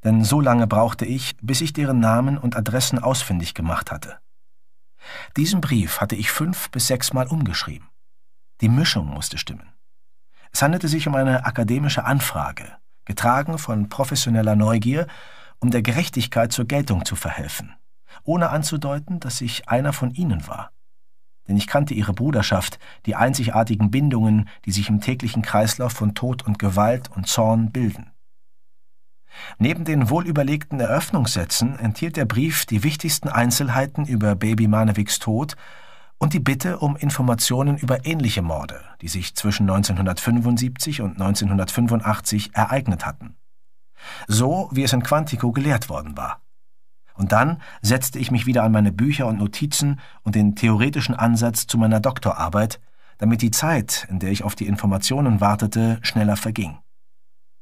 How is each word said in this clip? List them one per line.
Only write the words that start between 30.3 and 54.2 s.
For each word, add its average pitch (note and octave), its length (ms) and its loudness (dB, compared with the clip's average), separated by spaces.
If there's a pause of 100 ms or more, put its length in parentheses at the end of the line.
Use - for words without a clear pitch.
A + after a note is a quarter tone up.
Eröffnungssätzen A#2+ 1000 0
enthielt D3 380 -2
der C#3 80 0
Brief C3 400 0
die G#2+ 180 0
wichtigsten D3+ 460 -2
Einzelheiten C3+ 760 2
über G#2+ 300 2
Baby G#2+ 320 2
Maneviks G#2+ 520 2
Tod A#2+ 360 -2 (600)
und D3 160 2
die E3+ 60 4
Bitte C3+ 400 0
um C#3+ 180 0
Informationen C3+ 800 2
über B2+ 280 -2
ähnliche D3 360 0
Morde, D2+ 420 -6 (180)
die E2+ 60 -8
sich F2 280 -6
zwischen G2+ 300 0
neunzehnhundertfünfundsiebzig A#2 1400 0
und G2+ 160 -4
neunzehnhundertfünfundachtzig G2+ 1400 0
ereignet A2 500 0
hatten. - 320 -10 (880)
So, C3 440 0
wie C3+ 120 0
es C3 100 2
in B2 100 2
Quantico D3 480 0
gelehrt C#3 380 0
worden C#2+ 280 -8
war. - 240 -8 (720)
Und G2 180 -2
dann C#3 300 4 (200)
setzte B2 360 0
ich B2+ 140 -2
mich B2 140 2
wieder B2 180 4
an A2 80 6
meine G#2 200 6
Bücher C3 360 0
und G#2+ 120 -2
Notizen C#3+ 640 -2 (220)
und G#2 120 0
den G#2 200 4
theoretischen A#2+ 600 2
Ansatz A#2 520 2
zu A#2+ 100 0
meiner A2 220 4
Doktorarbeit, G#2 840 0 (360)
damit A2+ 240 2
die A#2 100 2
Zeit, - 580 0
in F#2+ 100 -2
der F#2+ 120 -2